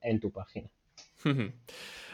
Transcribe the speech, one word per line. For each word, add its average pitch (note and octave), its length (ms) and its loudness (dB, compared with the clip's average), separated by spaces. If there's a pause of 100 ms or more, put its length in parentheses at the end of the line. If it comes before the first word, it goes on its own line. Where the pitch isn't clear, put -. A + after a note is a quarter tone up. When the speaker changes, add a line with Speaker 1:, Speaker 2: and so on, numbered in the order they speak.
Speaker 1:
en A2 200 4
tu G#2 100 0
página. - 380 -8 (560)
Speaker 2:
<laughs> C3+ 300 4 (600)